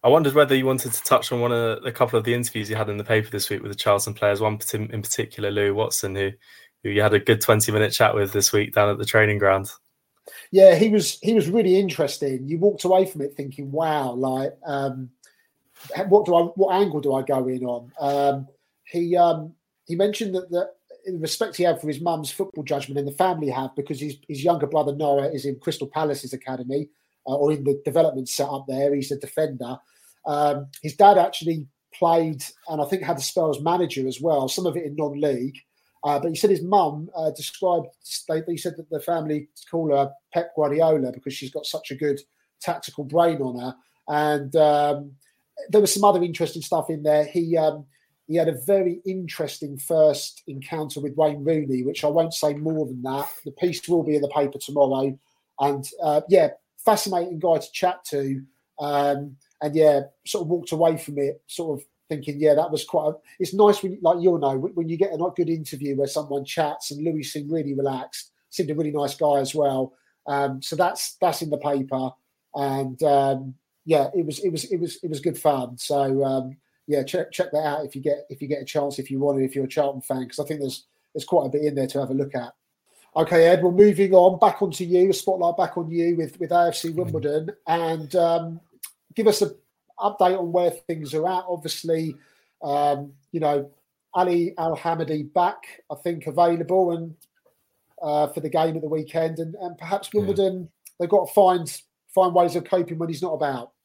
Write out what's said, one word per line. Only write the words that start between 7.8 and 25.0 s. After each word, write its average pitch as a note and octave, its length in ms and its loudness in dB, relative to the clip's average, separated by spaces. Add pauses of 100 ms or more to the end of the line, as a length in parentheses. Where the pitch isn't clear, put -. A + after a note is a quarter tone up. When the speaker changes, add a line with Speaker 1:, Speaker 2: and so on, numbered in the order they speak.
Speaker 1:
chat - 220 4
with G2+ 180 -2
this G2+ 200 2
week G#2+ 220 0
down G#2 160 4
at G2+ 80 -4
the G#2 60 -4
training G#2+ 340 2
ground. G2 340 2 (800)
Speaker 2:
Yeah, F#3+ 240 12
he G#3+ 120 6
was, G#3 320 2
he A3 140 2
was E3+ 160 4
really F#3+ 300 4
interesting. C#3 640 -2
You E3 120 -4
walked G3+ 260 2
away F#3 220 6
from D#3 160 -8
it C#3 120 -6
thinking, C#3 380 -10
"Wow, D3+ 400 -2
like, C3 400 -2 (120)
um, C3+ 460 -6 (960)
what G3+ 200 6
do F3 100 2
I, E3+ 60 6
what F3+ 320 2
angle F3+ 260 2
do C#3 140 0
I C3 80 0
go C3 260 0
in B2+ 160 -4
on?" A#2+ 340 -8
Um, C#3 500 0 (360)
he, F3 320 -2
um, D#3+ 360 2 (340)
he E3+ 100 -6
mentioned G3+ 400 0
that, F3+ 140 -6
that F3 240 -2 (320)
in F#3 80 -8
the E3 60 -6
respect E3 360 -4
he F3+ 80 0
had E3 160 2
for D3+ 80 -6
his C#3+ 120 -6
mum's D#3+ 300 -2
football - 320 -6
judgment, C#3 360 -4
and C#3+ 100 -4
the C#3 40 -8
family D#3+ 380 0
have, C3 240 -6
because C#3+ 260 -6
his, D3 160 -8 (120)
his C#3 160 -8
younger D#3+ 240 2
brother D3 260 0
Noah C#3+ 380 0